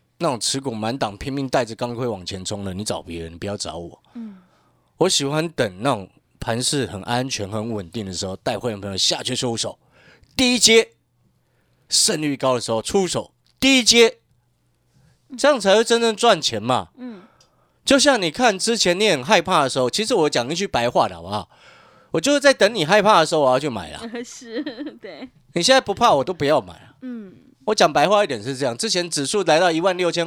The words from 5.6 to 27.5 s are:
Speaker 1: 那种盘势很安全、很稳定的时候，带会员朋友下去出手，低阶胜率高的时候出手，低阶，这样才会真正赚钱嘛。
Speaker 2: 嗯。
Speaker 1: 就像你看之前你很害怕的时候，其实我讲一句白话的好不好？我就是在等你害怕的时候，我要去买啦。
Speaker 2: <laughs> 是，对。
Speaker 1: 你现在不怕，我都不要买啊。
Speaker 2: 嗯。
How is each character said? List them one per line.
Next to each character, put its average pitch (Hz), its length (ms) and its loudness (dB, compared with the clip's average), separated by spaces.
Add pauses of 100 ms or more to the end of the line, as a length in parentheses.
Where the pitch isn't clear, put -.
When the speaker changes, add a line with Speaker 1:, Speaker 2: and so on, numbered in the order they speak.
Speaker 1:
那 135 100 0
种 101 180 -6 (300)
盘 117 220 -4
势 127 260 -2
很 95 160 -10
安 127 260 -4
全、 104 180 -6
很 107 240 -6
稳 101 200 -8
定 113 120 -8
的 95 80 -10
时 92 140 -8
候， 95 120 -8
带 107 200 -4
会 113 140 -4
员 101 100 -10
朋 101 80 -8
友 95 80 -6
下 - 240 -2
去 127 140 -6
出 120 200 -4
手， - 220 -8 (580)
低 247 220 4
阶 226 360 6 (960)
胜 185 300 0
率 147 160 -2
高 131 200 2
的 117 60 -2
时 - 100 -6
候 113 100 0
出 196 260 0
手， 123 280 -6 (240)
低 262 240 4
阶， 226 340 6 (1200)
这 269 100 2
样 285 120 4
才 190 160 4
会 226 80 6
真 233 180 2
正 226 140 2
赚 202 260 4
钱 113 180 -4
嘛。 110 380 -2
Speaker 2:
嗯。 240 240 -16 (640)
Speaker 1:
就 269 140 4
像 269 220 2
你 165 100 -2
看 233 260 2
之 226 200 -2
前 175 200 0
你 214 120 2
很 147 120 0
害 175 200 2
怕 165 220 2
的 131 60 0
时 - 80 -4
候， 127 120 2
其 214 160 -4
实 262 80 -2
我 160 160 2
讲 123 200 -2
一 160 60 -6
句 185 100 -4
白 123 240 -2
话 131 160 2
的 92 100 -6
好 82 60 -16
不 85 60 -14
好？ 101 220 -6 (600)
我 165 100 -2
就 269 100 0
是 285 80 2
在 269 140 6
等 208 200 2
你 185 120 -2
害 202 160 6
怕 196 180 6
的 160 60 4
时 156 100 0
候， 156 60 4
我 131 100 6
要 127 80 4
去 151 80 -4
买 110 240 -8
啦。 - 80 -14 (120)
Speaker 2:
<laughs> 233 120 -10
是， 247 400 -12 (380)
对。 202 260 -16 (240)
Speaker 1:
你 175 100 -2
现 254 140 4
在 233 60 4
不 202 120 -4
怕， 180 200 4
我 135 100 2
都 165 100 -6
不 151 120 -4
要 143 160 2
买 90 140 -14
啊。 - 260 -20
Speaker 2:
嗯。 233 320 -16 (320)